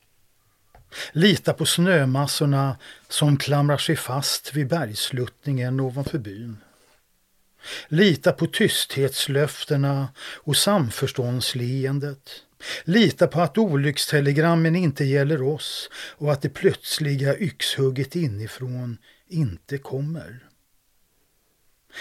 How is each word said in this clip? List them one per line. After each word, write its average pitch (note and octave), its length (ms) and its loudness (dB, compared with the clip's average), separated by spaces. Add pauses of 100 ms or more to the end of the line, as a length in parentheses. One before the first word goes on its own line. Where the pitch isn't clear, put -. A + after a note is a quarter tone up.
(1120)
Lita E3 400 4
på D#3 140 -4
snömassorna C#3 1080 2 (320)
som D3 280 4
klamrar C#3+ 420 2
sig - 180 0
fast - 580 -4
vid C#3+ 140 0
bergsluttningen B2+ 1120 -4
ovanför C3+ 380 -4
byn. G#2+ 380 -12 (1300)
Lita E3+ 440 4
på - 140 0
tysthetslöftena C#3 1600 0 (280)
och - 200 -4
samförståndsleendet. C3 1700 -2 (540)
Lita F3+ 420 4
på D3+ 140 0
att E3+ 180 2
olyckstelegrammen D#3+ 1160 2
inte D#3 280 0
gäller C#3 380 2
oss - 520 -4
och - 380 -4
att C3+ 100 0
det D3 60 -2
plötsliga C#3+ 920 0
yxhugget C3+ 760 -2
inifrån B2 840 -4 (300)
inte C#3 500 -4
kommer. C#3 680 -8 (1500)